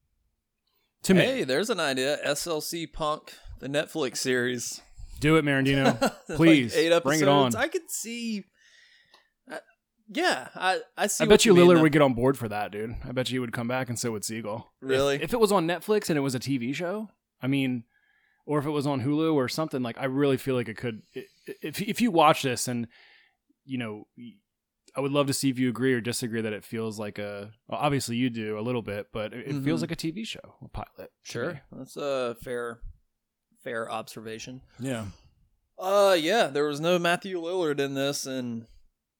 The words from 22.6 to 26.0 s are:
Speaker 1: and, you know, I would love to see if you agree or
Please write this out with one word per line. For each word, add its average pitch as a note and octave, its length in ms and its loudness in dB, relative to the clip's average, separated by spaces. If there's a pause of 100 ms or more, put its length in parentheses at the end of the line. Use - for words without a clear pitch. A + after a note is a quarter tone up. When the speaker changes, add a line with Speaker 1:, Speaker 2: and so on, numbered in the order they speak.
Speaker 1:
and, A#2+ 200 -4 (800)
you C3+ 120 -8
know, G#2+ 300 -8 (880)
I C3+ 60 -2
would C#3 100 -2
love C#3+ 160 4
to C3+ 60 0
see C#3 160 2
if B2 100 0
you B2+ 100 2
agree B2 240 2
or A#2+ 80 0